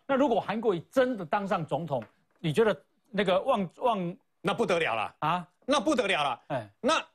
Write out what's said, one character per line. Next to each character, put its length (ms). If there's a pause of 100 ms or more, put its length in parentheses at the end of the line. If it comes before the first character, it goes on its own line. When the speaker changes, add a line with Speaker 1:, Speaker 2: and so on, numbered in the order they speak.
Speaker 1:
那 80
如 140
果 100
韩 200
国 140
瑜 60 (120)
真 260
的 80
当 220
上 180
总 200
统， 180 (360)
你 140
觉 100
得 200 (260)
那 160
个 160
旺， 360
旺 380 (240)
Speaker 2:
那 140
不 120
得 120
了 180
了 240
Speaker 1:
啊？ 280 (180)
Speaker 2:
那 140
不 160
得 120
了 160
了。 240
Speaker 1:
哎。 220 (120)
Speaker 2:
那 340